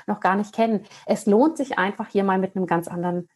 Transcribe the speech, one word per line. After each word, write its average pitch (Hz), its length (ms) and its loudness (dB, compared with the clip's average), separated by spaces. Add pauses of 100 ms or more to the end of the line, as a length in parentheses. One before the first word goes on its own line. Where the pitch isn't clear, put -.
noch 208 140 -6
gar 185 160 0
nicht 208 180 -6
kennen. 226 300 -2 (220)
Es - 180 2
lohnt 254 320 4
sich - 220 -6
einfach, 202 300 -4
hier 196 160 0
mal 190 140 2
mit 190 160 -4
einem 190 120 -4
ganz 170 200 0
anderen 175 500 -6